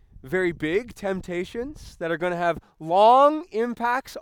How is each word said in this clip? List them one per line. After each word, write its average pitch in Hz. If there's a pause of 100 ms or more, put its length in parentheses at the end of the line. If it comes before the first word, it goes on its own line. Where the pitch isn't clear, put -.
(240)
very 175
big 175
temptations 190
that 165
are 165
gonna 175
have 170 (220)
long 247
impacts 240